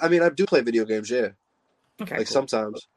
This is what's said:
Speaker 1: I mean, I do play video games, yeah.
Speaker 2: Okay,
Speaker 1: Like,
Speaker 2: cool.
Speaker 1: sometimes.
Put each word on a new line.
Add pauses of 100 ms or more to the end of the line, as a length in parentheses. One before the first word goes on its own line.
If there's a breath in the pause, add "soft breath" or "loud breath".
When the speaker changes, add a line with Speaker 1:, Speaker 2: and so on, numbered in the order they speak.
Speaker 1:
I
mean,
I
do
play
video
games,
yeah. (720)
Speaker 2:
Okay,
Speaker 1:
Like,
Speaker 2:
cool.
Speaker 1:
sometimes.